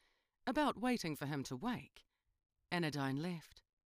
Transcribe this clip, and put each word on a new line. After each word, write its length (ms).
about 340
waiting 340
for 120
him 160
to 120
wake, 520
Anodyne 480
left, 400